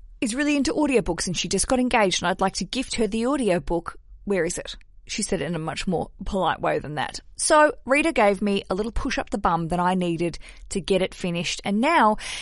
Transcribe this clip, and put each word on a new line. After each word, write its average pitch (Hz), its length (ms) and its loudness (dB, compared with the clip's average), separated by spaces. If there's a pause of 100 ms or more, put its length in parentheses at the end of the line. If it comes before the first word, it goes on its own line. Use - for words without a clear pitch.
(220)
is 220 120 -2
really 294 220 0
into 277 160 0
audiobooks 254 540 0
and 175 100 -4
she - 120 -6
just 190 200 0
got 262 100 2
engaged 233 440 2
and 180 80 0
I'd 185 100 -4
like 190 140 0
to - 100 -4
gift - 320 -6
her 226 100 0
the 226 200 -2
audiobook. 180 720 -2 (280)
Where 190 200 0
is 170 140 -4
it?" - 180 -12 (300)
She - 160 -4
said 196 200 -2
it 143 40 -4
in 170 100 -4
a - 20 -4
much 160 300 -6
more 170 220 -2 (140)
polite 185 360 0
way 156 180 0
than 139 160 -6
that. - 240 -4 (180)
So 302 360 6 (120)
Rita 294 280 2
gave 202 280 4
me 202 300 0
a 190 60 0
little 214 160 -4
push - 260 -2
up - 120 -8
the 220 80 -4
bum 170 300 0
that 175 120 0
I 180 140 2
needed 170 440 0 (320)
to 202 100 -2
get 185 220 2
it - 140 -2
finished. 170 480 -4
And 202 160 0
now 254 360 6 (260)